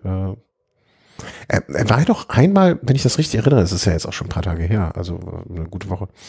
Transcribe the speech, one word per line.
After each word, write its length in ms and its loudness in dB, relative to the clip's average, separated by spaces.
äh, 320 -4
er, 220 -2
er 180 0
war 120 4
ja 40 2
doch 240 0
einmal, 540 4
wenn 140 2
ich 80 0
das 120 0
richtig 240 0
erinnere, 200 4
das 120 2
ist 140 -2
ja 60 4
jetzt 140 -2
auch 60 -8
schon 140 -8
ein 40 -10
paar 120 -4
Tage 220 -2
her, 320 0
also, 200 -6
äh, 420 -12
eine 100 -6
gute 200 -10
Woche, 200 -6